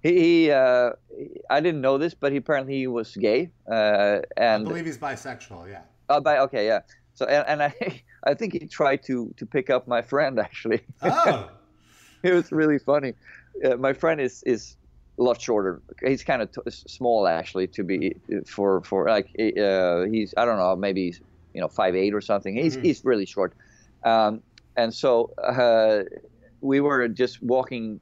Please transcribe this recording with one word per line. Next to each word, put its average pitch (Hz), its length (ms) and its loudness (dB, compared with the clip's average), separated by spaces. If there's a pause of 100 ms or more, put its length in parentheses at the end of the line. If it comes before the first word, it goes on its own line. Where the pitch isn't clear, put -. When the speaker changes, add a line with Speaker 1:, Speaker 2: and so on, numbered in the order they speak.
Speaker 1:
he, 170 500 4
uh, 127 380 4 (600)
I 143 100 4
didn't 160 200 0
know 135 180 2
this, 160 160 -2
but 139 160 -2
he, 139 80 0
apparently 135 400 -2
he 131 80 -2
was 117 300 -6
gay. 117 340 2 (180)
Uh, 104 520 2 (160)
and 110 300 2
Speaker 2:
I - 20 -6
believe 165 180 -6
he's 139 120 -10
bisexual, 120 720 -12
yeah. 95 120 -18 (280)
Speaker 1:
Oh, 143 120 4
bi-, 147 180 2
okay, 131 280 0
yeah. 110 140 2 (340)
So, - 120 -4
and, 143 220 2
and 147 160 0
I, - 380 -6 (120)
<laughs> - 100 -20
I 143 100 2
think 208 180 -6
he 170 160 -6
tried 135 360 0
to, 123 340 -6
to 123 80 -10
pick 135 240 -4
up 127 180 0
my 120 140 0
friend, 139 360 -2
actually. - 440 -2 (100)
<laughs> - 100 -20
Speaker 2:
Oh. 208 480 2 (720)
Speaker 1:
It 180 100 2
was 175 180 0
really 156 300 2
funny. 139 340 0 (500)
Uh, 127 120 4
my 135 160 0
friend 160 280 0
is, 127 240 -4
is - 320 -2 (440)
a - 20 2
lot 123 180 2
shorter. 95 400 -2 (240)
He's 131 200 0
kinda 120 220 -2
t-, - 200 -14
s-, - 220 -12
small, 113 400 0
actually, 85 400 -2
to 101 160 -6
be, 87 320 -2 (280)
for, 95 380 0
for, 95 260 -2
like, 107 180 2 (120)
uh, 95 720 0
he's, 110 260 -4
I 117 80 2
don't 113 140 0
know, 92 160 2
maybe, 92 400 -2 (400)
you 92 60 -8
know, 85 80 -4
five 92 260 0
eight 98 200 0
or 104 60 -2
something. 98 360 -4
He's, 147 200 -2
Speaker 2:
Mm-hmm. 131 100 -8
Speaker 1:
he's - 180 -2
really 113 220 2
short. 92 260 -4 (520)
Um, 110 380 2 (340)
and 113 160 0
so, 117 400 0 (100)
uh, 113 600 2 (580)
we 139 200 2
were 139 260 2
just 120 340 -2
walking 120 600 -4